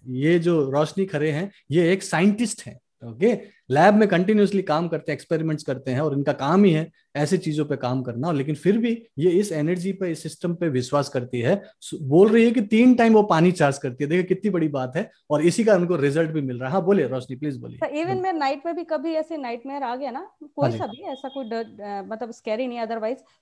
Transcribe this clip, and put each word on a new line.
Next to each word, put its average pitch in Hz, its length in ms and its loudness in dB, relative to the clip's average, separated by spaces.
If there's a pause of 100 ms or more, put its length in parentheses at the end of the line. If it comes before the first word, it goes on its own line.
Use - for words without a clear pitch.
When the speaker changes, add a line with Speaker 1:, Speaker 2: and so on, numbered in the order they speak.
Speaker 1:
ये 139 320 2
जो 165 320 2
रोशनी 151 360 0
खरे 156 240 -2
हैं, 170 200 -4 (200)
ये 170 220 4
एक 190 100 0
साइंटिस्ट 208 640 0
हैं, - 140 -18 (280)
ओके? 175 520 -2 (100)
लैब 170 240 6
में 208 140 6
कंटिन्यूअसली 196 540 2
काम 165 260 -2
करते 156 240 -6
हैं, 139 40 -4
एक्सपेरिमेंट्स 160 480 -4
करते 127 260 -6
हैं 127 100 -2
और 151 140 -2
इनका 139 180 0
काम 147 320 4
ही 185 80 6
है 156 180 0 (260)
ऐसी 151 220 0
चीजों 156 260 -2
पे 143 120 -4
काम 127 260 -4
करना। 123 260 -6
और 175 60 -2
लेकिन 143 200 -2
फिर 196 240 2
भी 226 280 -2 (120)
ये 170 120 2
इस 202 220 2
एनर्जी 170 400 -2
पे, 190 180 -4
इस 156 120 -8
सिस्टम 170 320 -6
पे 170 140 -2
विश्वास 131 400 -2
करती 123 320 -4
है। 170 220 0 (180)
सु-, - 220 -12
बोल 156 260 6
रही 226 160 6
है 240 60 4
कि 233 100 0
तीन 233 340 6
टाइम 226 180 4
वो 220 100 8
पानी 175 300 4
चार्ज 143 260 2
करती 131 260 -6
है, 143 60 -4
देखिए 180 120 2
कितनी 190 280 -2
बड़ी 165 180 0
बात 127 280 -6
है, 208 140 -4 (200)
और 151 120 2
इसी 175 220 2
का 202 100 6
उनको 175 220 2
रिजल्ट 147 340 0
भी 156 100 -4
मिल 127 180 -6
रहा 131 100 -6
है। 135 40 -4
हाँ, 190 120 0
बोलिए 180 220 2
रोशनी, 127 300 -8
प्लीज 143 200 -8
बोलिए। 117 200 -14
Speaker 2:
सर, 311 100 -6
even 302 200 -6
Speaker 1:
बोलिए। 370 160 -2
Speaker 2:
मैं 381 100 -2
नाइट 285 340 -4
में 339 100 -6
भी 339 80 -8
कभी 320 300 -6
ऐसे 311 220 -6
नाइटमेयर 269 460 -10
आ 240 140 -6
गया 262 140 -8
ना, 320 200 -12 (120)
कोई 285 200 -8
Speaker 1:
हाँ - 80 2
जी। 156 80 -6
Speaker 2:
सा 240 80 -6
भी 233 160 -16
ऐसा 269 260 -12
कोई 269 160 -10
डर, 220 380 -10
अ, 202 240 -10
मतलब 220 240 -10
स्कैरी 233 360 -6
नहीं 240 140 -10
otherwise, 226 380 -6 (240)